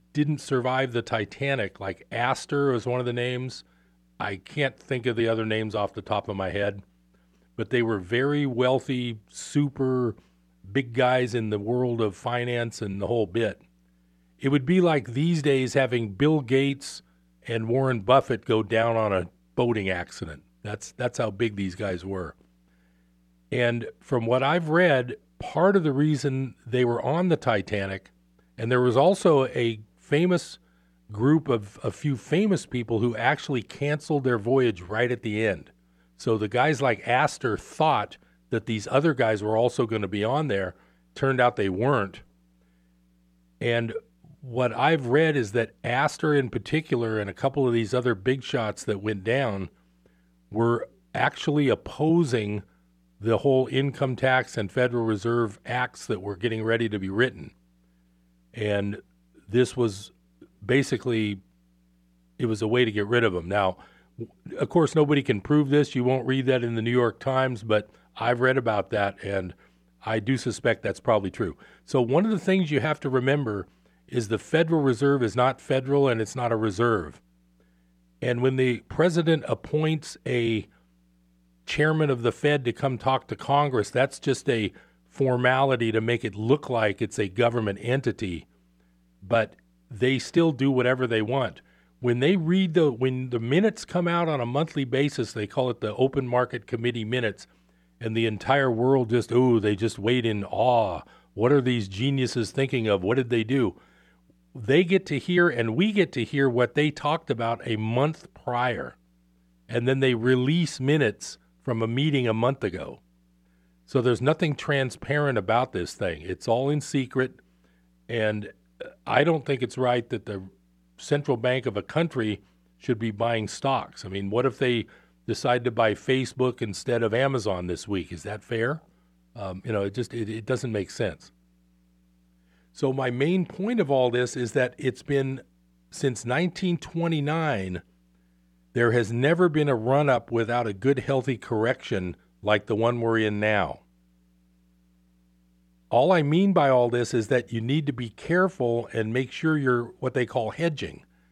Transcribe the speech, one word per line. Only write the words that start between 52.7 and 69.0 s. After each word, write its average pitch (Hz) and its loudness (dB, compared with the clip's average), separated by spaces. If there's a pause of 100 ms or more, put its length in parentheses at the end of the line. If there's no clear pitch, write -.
the 110 2
whole 131 4
income 135 -2
tax 127 0
and 101 -4
Federal 120 0
Reserve 113 -2
acts 123 -6
that 101 -4
were 98 -8
getting 110 -4
ready 113 0
to 104 -4
be 95 -6
written. 104 -2 (1040)
And 101 -2 (460)
this 120 2
was 104 -2 (540)
basically, 113 0 (960)
it 127 -4
was 110 -2
a 110 0
way 123 2
to 110 0
get 101 -2
rid 117 2
of 101 2
them. 87 -6
Now, 98 0 (400)
w-, - -14
of 139 -4
course, 160 2
nobody 147 4
can 107 0
prove 147 2
this. 147 2
You 123 0
won't 127 0
read 131 0
that 127 2
in 117 -2
the 113 -2
New 117 -2
York 120 2
Times, 131 -2
but 107 0 (260)
I've 120 0
read 131 4
about 107 0
that, 101 -2